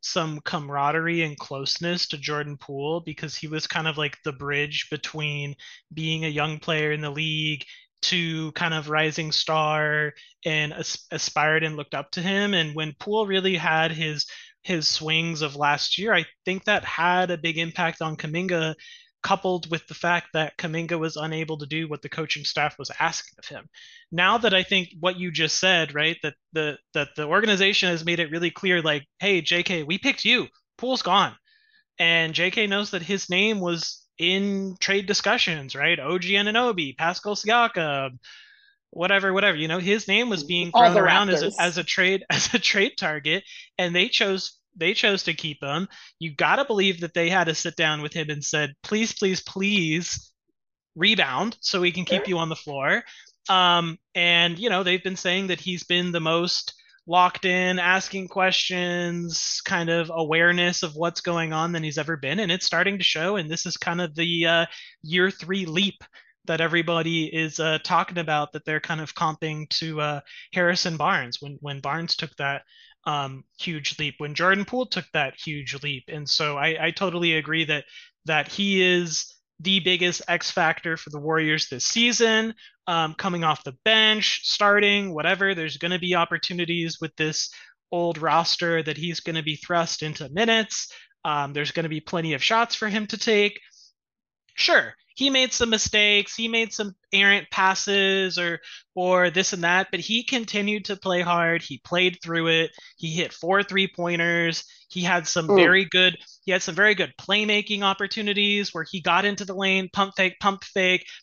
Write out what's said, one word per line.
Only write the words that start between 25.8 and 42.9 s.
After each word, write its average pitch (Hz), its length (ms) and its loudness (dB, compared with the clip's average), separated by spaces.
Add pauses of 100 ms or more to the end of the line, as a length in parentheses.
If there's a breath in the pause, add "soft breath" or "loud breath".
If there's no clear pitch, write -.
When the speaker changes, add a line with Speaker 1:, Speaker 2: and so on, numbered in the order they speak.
Speaker 1:
right, 156 300 0
that 151 120 -6 (180)
the, 151 240 -2 (160)
that 143 240 -2
the 151 80 -4
organization 196 640 2
has 165 160 -2
made 170 160 0
it 151 100 -2
really 170 180 -2
clear, 180 320 2
like, 147 220 0 (160)
"Hey, 190 220 2
J 175 200 2
K, 170 220 -2
we 165 140 -4
picked - 260 -2
you. 214 240 2 (300)
Poole's 247 240 -2
gone." 180 340 2 (640)
And 165 340 4
J 170 180 0
K 214 160 0
knows 202 240 -2
that 175 120 -4
his 190 260 -4
name 202 300 2
was 170 440 -4 (140)
in 196 640 -2
trade 196 260 0
discussions, 190 720 -2
right? 156 240 2
O 151 180 -2
G 180 160 -2
Anunoby, 208 640 0
Pascal 180 380 -2
Siakam, 165 840 0 (720 soft breath)
whatever, 190 420 2
whatever. 190 240 4
You 156 100 -2
know, 165 120 0
his 202 280 0
name 226 220 2
was 180 140 -2
being 170 300 -2
Speaker 2:
All 240 120 10
Speaker 1:
thrown 185 80 8
Speaker 2:
the 202 80 6
Speaker 1:
around 190 280 4
as 160 140 2
a, 185 40 0
Speaker 2:
Raptors. 202 120 -4
Speaker 1:
as 175 180 2
a 170 60 -4
trade, 190 440 2
<laughs> - 40 -2
as - 220 0
a 233 60 4
trade 208 380 2